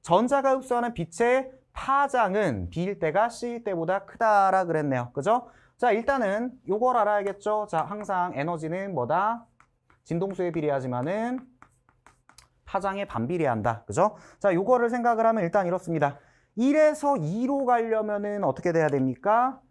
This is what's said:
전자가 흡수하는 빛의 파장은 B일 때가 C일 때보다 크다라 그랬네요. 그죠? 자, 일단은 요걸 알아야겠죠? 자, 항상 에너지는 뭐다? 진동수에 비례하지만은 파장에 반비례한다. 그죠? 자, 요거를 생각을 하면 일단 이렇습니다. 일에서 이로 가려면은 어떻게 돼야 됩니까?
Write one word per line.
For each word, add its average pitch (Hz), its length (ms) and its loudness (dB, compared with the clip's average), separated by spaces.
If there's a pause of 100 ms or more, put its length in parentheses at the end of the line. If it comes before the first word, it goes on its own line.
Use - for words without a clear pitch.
전자가 262 500 2
흡수하는 240 420 -2
빛의 240 560 0 (220)
파장은 208 960 0
B일 180 300 -4
때가 185 280 2
C일 233 360 -8
때보다 180 400 -2
크다라 196 600 2
그랬네요. 139 480 -2
그죠? 214 340 0 (300)
자, 240 120 2
일단은 233 640 -2 (160)
요걸 240 280 0
알아야겠죠? 208 720 0
자, 160 140 -2
항상 190 520 -4
에너지는 170 600 -4
뭐다? 180 520 -2 (580)
진동수에 180 480 -4
비례하지만은 151 880 -2 (1300)
파장에 196 400 -4
반비례한다. 120 760 -2
그죠? 180 320 0 (220)
자, 196 160 2
요거를 233 360 2
생각을 233 360 0
하면 226 160 2
일단 175 240 0
이렇습니다. 165 520 -2 (360)
일에서 285 640 4
이로 240 480 -2
가려면은 214 800 0
어떻게 165 280 0
돼야 160 160 4
됩니까? 196 720 0 (100)